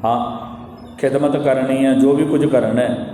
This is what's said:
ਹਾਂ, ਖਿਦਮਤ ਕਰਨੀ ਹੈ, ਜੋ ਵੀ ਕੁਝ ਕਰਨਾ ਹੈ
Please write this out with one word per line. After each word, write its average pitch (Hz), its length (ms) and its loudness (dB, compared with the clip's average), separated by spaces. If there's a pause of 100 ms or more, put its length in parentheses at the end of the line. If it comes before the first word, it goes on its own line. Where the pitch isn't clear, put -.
ਹਾਂ, - 400 -2 (540)
ਖਿਦਮਤ 139 380 0
ਕਰਨੀ 135 500 0
ਹੈ, 135 80 4
ਜੋ 131 200 4
ਵੀ 147 100 2
ਕੁਝ 143 220 2
ਕਰਨਾ 120 360 2
ਹੈ 120 320 -2